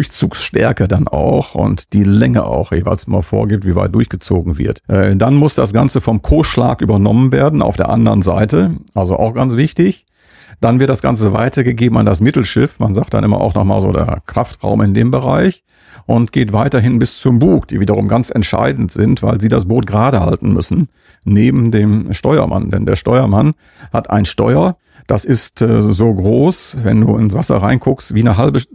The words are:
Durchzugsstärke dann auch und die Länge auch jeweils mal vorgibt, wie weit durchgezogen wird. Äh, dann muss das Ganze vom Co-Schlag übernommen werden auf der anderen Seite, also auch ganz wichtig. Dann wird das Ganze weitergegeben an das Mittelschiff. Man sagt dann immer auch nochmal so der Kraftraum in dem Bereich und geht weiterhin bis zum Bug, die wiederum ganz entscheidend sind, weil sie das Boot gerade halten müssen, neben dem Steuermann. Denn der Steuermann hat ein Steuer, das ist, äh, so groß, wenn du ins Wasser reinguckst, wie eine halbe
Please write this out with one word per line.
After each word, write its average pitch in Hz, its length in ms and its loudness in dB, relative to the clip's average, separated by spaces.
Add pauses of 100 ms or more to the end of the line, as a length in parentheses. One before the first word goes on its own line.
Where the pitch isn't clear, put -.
(240)
Durchzugsstärke - 640 -2
dann 104 220 0
auch - 480 -2
und 101 360 -4
die 101 120 2
Länge 110 400 2
auch 62 260 -4
jeweils 87 380 -4
mal 98 140 0
vorgibt, 104 440 -2
wie 90 80 0
weit 92 200 -2
durchgezogen 87 640 -2
wird. - 300 -4
Äh, 98 280 2
dann 117 180 2
muss 143 220 2
das 117 160 -2
Ganze 117 280 0
vom 113 220 -2
Co-Schlag - 580 0
übernommen 110 520 2
werden 139 300 2
auf - 140 -2
der - 120 -2
anderen 107 340 2
Seite, 107 480 0 (240)
also 92 220 -2
auch 113 180 -2
ganz 123 220 -2
wichtig. 170 500 -2 (540)
Dann 117 180 2
wird 135 100 2
das 135 140 -2
Ganze 110 300 0
weitergegeben 120 680 0
an 110 80 2
das 95 140 0
Mittelschiff. 120 580 0
Man 104 160 0
sagt - 180 -4
dann 104 120 0
immer 104 160 2
auch 98 140 0
nochmal 101 260 0
so 98 120 0
der - 340 -2
Kraftraum 107 560 -4
in 98 120 2
dem 113 160 0
Bereich 135 540 -2 (420)
und 117 260 0
geht 120 200 -2
weiterhin 120 480 0
bis - 180 -4
zum 120 220 2
Bug, 165 260 2
die - 140 -4
wiederum 104 260 0
ganz 117 240 -2
entscheidend 113 640 -2
sind, 113 300 0
weil 110 180 0
sie 110 80 2
das 110 180 0
Boot 113 200 0
gerade 110 340 0
halten 87 320 0
müssen, 95 360 0 (360)
neben 113 480 2
dem 104 400 0
Steuermann. - 580 -2
Denn 95 160 -2
der 107 100 0
Steuermann 123 580 2 (380)
hat 113 180 -4
ein 104 140 2
Steuer, 127 520 0 (300)
das - 200 -2
ist, - 340 -2
äh, 113 220 2
so 104 320 2
groß, 123 680 0
wenn 113 200 2
du 107 140 2
ins 107 180 0
Wasser 123 240 -2
reinguckst, 120 560 -2
wie 107 60 0
eine 113 180 2
halbe 131 220 2 (140)